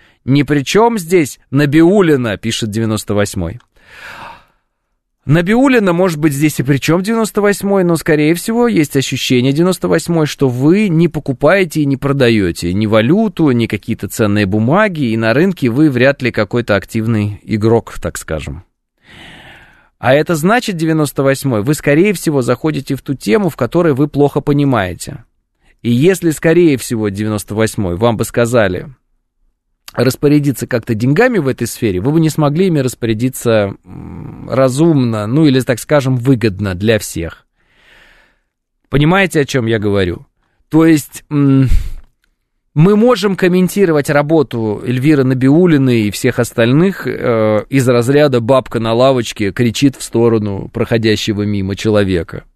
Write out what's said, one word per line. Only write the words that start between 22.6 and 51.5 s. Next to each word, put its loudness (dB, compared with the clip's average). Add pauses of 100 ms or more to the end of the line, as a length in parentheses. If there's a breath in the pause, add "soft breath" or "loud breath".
в -8
ту -8
тему, -2
в -6
которой 0
вы 0
плохо 0
понимаете. -2 (580)
И -4
если, 2
скорее 2
всего, -4
девяносто -6
восьмой -2
вам 0
бы -4
сказали -2 (1040)
распорядиться 0
как-то -4
деньгами 2
в -2
этой -4
сфере, -2
вы -2
бы 2
не 2
смогли 0
ими 0
распорядиться, -2 (100)
м, -16
разумно, 2
ну 2
или, 4
так -2
скажем, 0
выгодно 0
для 0
всех. -10 (1400 soft breath)
Понимаете, 2
о 0
чем -2
я 0
говорю? -2 (440)
То 4
есть, 0
м, 4 (1080 loud breath)
мы 4
можем 2
комментировать 2
работу 0
Эльвиры 2
Набиуллиной 2
и 0
всех -2
остальных, 0
э, -2
из 0
разряда 2
"бабка 0
на -2
лавочке 0
кричит 0
в -18
сторону -2
проходящего -2
мимо -4